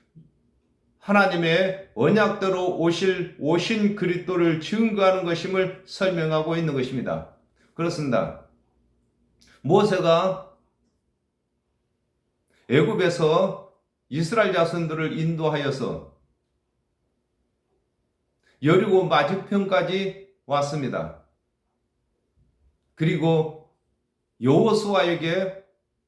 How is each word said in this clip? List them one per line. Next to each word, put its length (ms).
하나님의 960
언약대로 840
오실, 600
오신 560
그리스도를 640
증거하는 640
것임을 640
설명하고 680
있는 180
것입니다. 600
그렇습니다. 720
모세가 920
애굽에서 1040
이스라엘 440
자손들을 640
인도하여서 960
여리고 440
맞은편까지 1200
왔습니다. 800
그리고 800
여호수아에게 1200